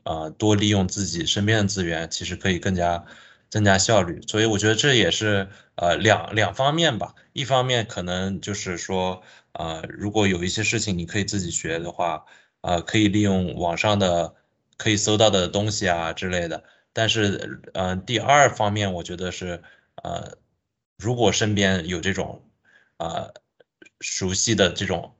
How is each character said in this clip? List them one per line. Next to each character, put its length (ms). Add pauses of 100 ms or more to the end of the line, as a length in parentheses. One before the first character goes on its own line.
呃， 280
多 240
利 140
用 180
自 180
己 200
身 200
边 140
的 80
资 160
源， 260
其 160
实 100
可 140
以 80
更 180
加 300 (440)
增 140
加 140
效 240
率。 260
所 140
以 40
我 120
觉 100
得 80
这 200
也 160
是， 380 (260)
呃， 220
两， 380
两 180
方 200
面 240
吧， 180 (180)
一 120
方 200
面 200
可 160
能 400
就 120
是 240
说， 440 (380)
呃， 300
如 200
果 160
有 160
一 60
些 160
事 160
情 180
你 80
可 140
以 60
自 160
己 100
学 280
的 120
话， 320 (380)
呃， 200
可 160
以 120
利 100
用 360
网 220
上 220
的 360 (420)
可 120
以 60
搜 220
到 120
的 200
东 200
西 200
啊 240
之 160
类 180
的。 160 (300)
但 160
是， 520 (120)
呃， 240
第 220
二 360
方 160
面 220
我 100
觉 140
得 160
是， 280 (400)
呃， 360 (600)
如 160
果 200
身 220
边 340
有 100
这 140
种， 280 (560)
呃， 360 (640)
熟 340
悉 220
的 160
这 140
种 340